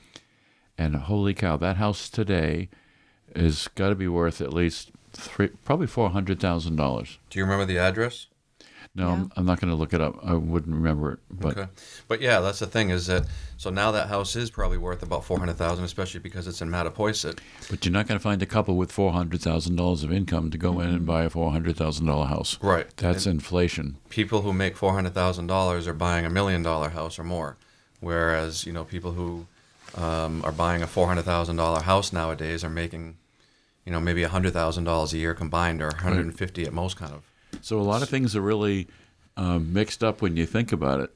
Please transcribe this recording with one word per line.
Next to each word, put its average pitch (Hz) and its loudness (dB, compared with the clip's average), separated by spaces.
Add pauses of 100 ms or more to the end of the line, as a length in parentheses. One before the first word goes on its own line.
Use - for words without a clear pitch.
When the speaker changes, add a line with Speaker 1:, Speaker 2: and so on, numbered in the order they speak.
(760)
Speaker 1:
And 78 0
holy 98 0
cow, 85 2
that 87 0
house 104 0
today 92 0 (680)
has 80 4
gotta 98 2
be 95 0
worth 85 2
at 71 -4
least 85 0 (220)
three, - -2 (140)
probably 160 2
four 110 2
hundred 95 0
thousand 85 0
dollars. 67 0 (120)
Speaker 2:
Do - -6
you 95 2
remember 98 2
the 92 0
address? 98 2 (720)
Speaker 1:
No, 90 2
Speaker 3:
Yeah. 90 4
Speaker 1:
I'm, 92 0
I'm 92 2
not 90 4
gonna 87 2
look 78 0
it 85 2
up. 76 0
I 87 2
wouldn't 82 0
remember 76 2
it, - -8 (100)
but 90 -2
Speaker 2:
Okay. 95 -8 (380)
But 113 -2
yeah, 123 4
that's 101 0
the 107 -2
thing 107 2
is 90 0
that, 90 2 (300)
so - -8
now 101 2
that 104 0
house 101 -2
is 117 -4
probably 92 0
worth 87 -4
about 85 -4
four 92 -2
hundred 87 -2
thousand, 87 0
especially 90 -6
because 87 -10
it's 87 -8
in 82 -4
Mattapoisett. 87 -2 (280)
Speaker 1:
But - -6
you're 90 2
not 101 2
gonna 104 0
find 101 0
a 95 0
couple 104 0
with 90 0
four 95 2
hundred 85 0
thousand 82 0
dollars 87 2
of 76 0
income 85 0
to 80 -4
go 87 2
in 87 0
and 87 2
Speaker 3:
Mm-hmm. 85 0
Speaker 1:
buy 82 2
a 82 0
four 82 0
hundred 82 0
thousand 78 0
dollar 73 2
house. - -2
Speaker 2:
Right. 92 2 (100)
Speaker 1:
That's 90 0
Speaker 2:
And 92 2
Speaker 1:
inflation. 85 0 (140)
Speaker 2:
people 107 0
who 101 0
make 92 0
four 95 2
hundred 92 0
thousand 90 0
dollars 90 2
are 87 -4
buying 85 2
a 82 0
million 92 2
dollar 78 0
house 82 -8
or 85 -10
more. 85 -4 (440)
Whereas, 82 0
you 87 -8
know, 82 -6
people 85 -8
who, 85 -6 (540)
um, 80 -2
are 78 -2
buying 85 0
a 82 -2
four 87 2
hundred 87 0
thousand 85 0
dollar 82 2
house 95 2
nowadays 80 -2
are 82 -6
making, 82 -6 (680)
you 90 -6
know, 82 0
maybe 85 2
a 82 2
hundred 92 2
thousand 82 0
dollars 80 0
a 82 -2
year 82 -2
combined 82 0
or 78 -2
Speaker 1:
Right. 78 -4
Speaker 2:
a - -4
hundred 87 2
and 82 -8
fifty 90 -6
at 73 -6
most 87 -4
kind 76 -12
of. 73 -16 (400)
Speaker 1:
So 110 -2
a - 2
lot 107 2
of 139 -2
things 131 0
are 104 2
really, 101 2 (480)
uh, 87 2
mixed 90 0
up 107 0
when 87 2
you 82 2
think 113 0
about 69 0
it 65 -4